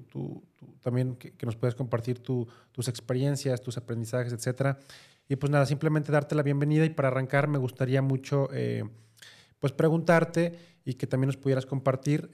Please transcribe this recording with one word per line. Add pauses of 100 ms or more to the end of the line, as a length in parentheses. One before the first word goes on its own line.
(120)
tu, (120)
tu, (120)
también
que,
que
nos
puedas
compartir
tu, (240)
tus
experiencias,
tus
aprendizajes,
etcétera. (500)
Y
pues
nada,
simplemente
darte
la
bienvenida
y
para
arrancar
me
gustaría
mucho,
eh, (680)
pues,
preguntarte (320)
y
que
también
nos
pudieras
compartir,